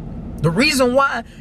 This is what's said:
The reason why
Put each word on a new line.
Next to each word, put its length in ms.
The 80
reason 440
why 300